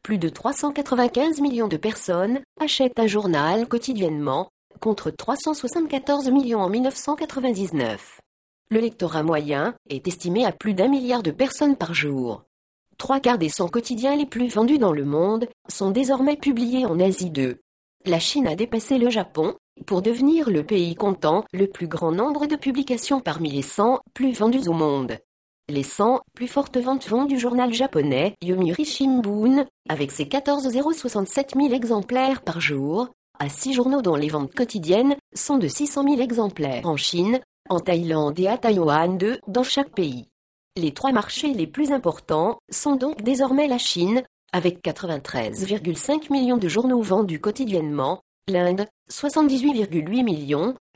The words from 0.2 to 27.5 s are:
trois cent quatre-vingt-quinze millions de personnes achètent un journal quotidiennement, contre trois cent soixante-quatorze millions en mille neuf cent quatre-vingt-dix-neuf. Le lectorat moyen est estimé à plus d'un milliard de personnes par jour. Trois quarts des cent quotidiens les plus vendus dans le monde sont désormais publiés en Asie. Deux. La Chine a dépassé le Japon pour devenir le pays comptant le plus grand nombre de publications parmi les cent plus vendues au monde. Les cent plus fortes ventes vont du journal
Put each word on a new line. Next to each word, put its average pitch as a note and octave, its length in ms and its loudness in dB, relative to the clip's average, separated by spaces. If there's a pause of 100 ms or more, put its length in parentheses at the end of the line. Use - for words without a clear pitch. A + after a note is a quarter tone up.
trois A#3 240 -4
cent C#4+ 180 -2
quatre-vingt-quinze C#4 680 0
millions A#3+ 260 0
de E3+ 100 -2
personnes G3+ 640 -2 (200)
achètent C4+ 400 0
un A3+ 80 4
journal G3 600 2
quotidiennement, F3 840 -2 (300)
contre G#3 320 -2
trois - 240 -4
cent D#4 180 -2
soixante-quatorze C#4+ 760 -2
millions A#3+ 320 4
en F3+ 80 2
mille A3+ 140 0
neuf C4+ 120 0
cent - 200 -2
quatre-vingt-dix-neuf. F#3+ 1040 -4 (500)
Le A3 100 2
lectorat F3 440 -2
moyen D3+ 520 0 (140)
est C#3 180 -8
estimé F3 380 0
à G3 60 2
plus G#3 220 -4
d'un F#3+ 140 2
milliard B3 360 0
de E3 80 -2
personnes C4+ 460 2
par E3 160 -6
jour. C3+ 500 -2 (540)
Trois C4+ 220 0
quarts A#3+ 180 2
des D#3+ 120 0
cent F3 180 0
quotidiens A#3+ 480 -2
les D4 100 0
plus B3 220 -2
vendus A#3 300 4
dans G#3 160 4
le C#3+ 120 0
monde F#3+ 420 2 (220)
sont G3 220 0
désormais C4 440 2
publiés B3+ 500 0
en E3+ 140 2
Asie. F#3 300 2
Deux. C3+ 300 -2 (460)
La E3+ 140 2
Chine B3+ 280 0
a D#3 80 -2
dépassé A#3 420 0
le A#3+ 120 4
Japon G3 460 -2 (300)
pour F#3 160 0
devenir C4 480 2
le D#3+ 140 2
pays E3+ 320 0
comptant F#3+ 480 2 (100)
le F#3+ 140 2
plus F3 200 -8
grand D#3+ 240 -2
nombre C#4+ 340 0
de D4+ 100 -2
publications C4+ 640 -2
parmi D#3 320 -4
les C#3 100 -2
cent A3 380 0 (140)
plus B3+ 180 0
vendues A3+ 360 2
au E3+ 60 2
monde. C#3 460 0 (500)
Les C#3+ 140 -2
cent A3+ 380 0 (120)
plus B3 140 -8
fortes C#4 300 -2
ventes C4 320 -2
vont B3 160 0
du C4+ 120 0
journal B3 360 0